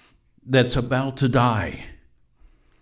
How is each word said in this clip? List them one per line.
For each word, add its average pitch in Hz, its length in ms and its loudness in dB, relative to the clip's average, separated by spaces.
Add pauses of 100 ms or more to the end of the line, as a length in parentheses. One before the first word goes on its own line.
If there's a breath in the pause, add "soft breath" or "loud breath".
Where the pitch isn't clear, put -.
(460 loud breath)
that's 127 300 2
about 131 420 -2
to 139 100 2
die. 120 580 0 (960)